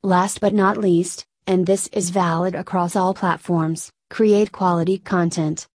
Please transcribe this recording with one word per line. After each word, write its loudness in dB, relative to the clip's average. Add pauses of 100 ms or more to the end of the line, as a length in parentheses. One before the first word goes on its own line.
Last 2
but 2
not 2
least, 0 (220)
and 2
this 0
is -4
valid 0
across -4
all 0
platforms, -2 (180)
create 2
quality 0
content. -2 (100)